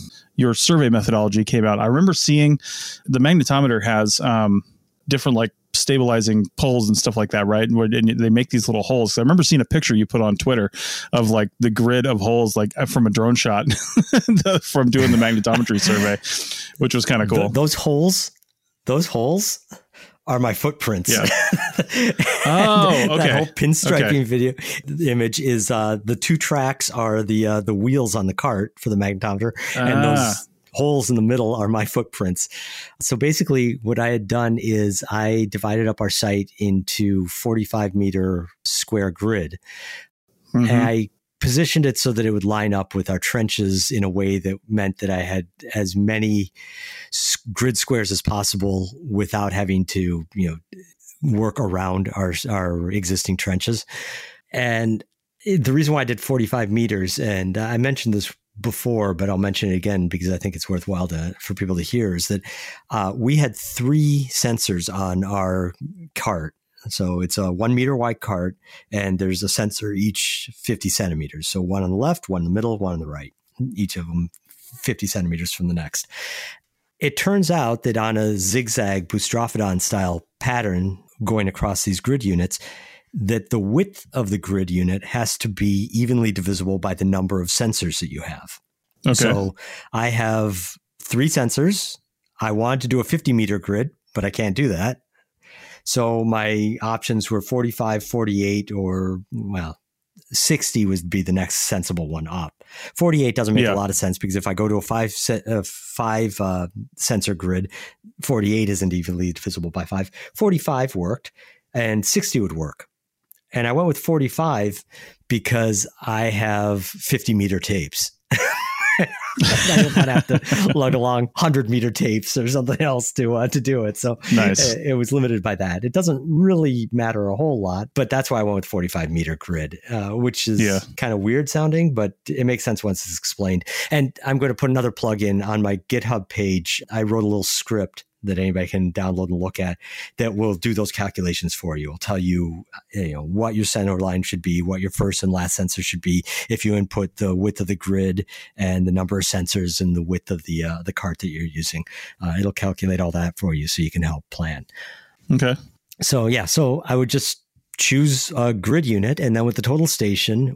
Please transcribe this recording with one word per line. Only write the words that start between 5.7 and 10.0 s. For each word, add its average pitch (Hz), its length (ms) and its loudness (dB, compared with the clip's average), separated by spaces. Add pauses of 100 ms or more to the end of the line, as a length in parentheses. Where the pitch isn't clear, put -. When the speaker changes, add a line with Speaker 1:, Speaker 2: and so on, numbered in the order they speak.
Speaker 1:
stabilizing 113 760 4 (100)
poles 123 300 4
and 104 100 4
stuff 110 180 0
like 107 140 0
that, 104 160 2
right? 107 220 4
And 117 100 2
where, 113 140 4
and 113 180 4
they 117 220 4
make 117 180 4
these 113 180 0
little 110 140 0
holes. 117 380 2
I - 20 2
remember 160 220 6
seeing 131 180 4
a 113 40 2
picture 151 300 2
you 107 120 6